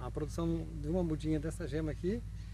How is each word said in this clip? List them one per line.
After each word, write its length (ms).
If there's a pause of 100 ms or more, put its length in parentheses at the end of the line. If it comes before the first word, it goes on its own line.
a, 60
a 60
produção 520 (160)
de 60
uma 160
mudinha 380
dessa 260
gema 240
aqui. 320 (320)